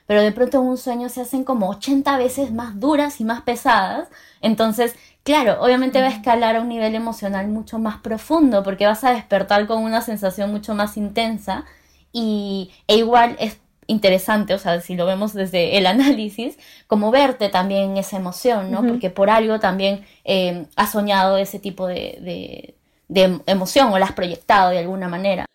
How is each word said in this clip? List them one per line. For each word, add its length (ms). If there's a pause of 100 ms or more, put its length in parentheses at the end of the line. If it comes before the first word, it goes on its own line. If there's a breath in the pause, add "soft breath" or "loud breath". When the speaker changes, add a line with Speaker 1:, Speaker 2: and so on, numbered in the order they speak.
Speaker 1:
pero 140
de 120
pronto 280
en 60
un 120
sueño 300
se 120
hacen 240
como 260
ochenta 480
veces 340
más 280
duras 400
y 40
más 180
pesadas. 680 (320 soft breath)
Entonces, 560 (260 soft breath)
claro, 400
obviamente 380
va 60
a 40
Speaker 2:
Ujú. 80
Speaker 1:
escalar 380
a 40
un 80
nivel 280
emocional 500
mucho 320
más 200
profundo, 680
porque 200
vas 200
a 80
despertar 560
con 160
una 160
sensación 500
mucho 240
más 220
intensa 720 (460 soft breath)
y, 600 (160 soft breath)
e 80
igual 420
es 220 (260)
interesante, 680
o 40
sea, 220
si 160
lo 100
vemos 280
desde 440
el 80
<laughs> 0
análisis, 720 (300 loud breath)
como 240
verte 360
también 440
en 60
esa 180
emoción, 560
¿no? 80
Speaker 3:
Ujú. 80
Speaker 1:
Porque 220
por 200
algo 300
también, 440 (200 loud breath)
eh, 500
has 180
soñado 440
ese 240
tipo 260
de, 340
de, 540 (320)
de 160
em-, 240
emoción 460
o 80
la 60
has 60
proyectado 580
de 80
alguna 300
manera. 460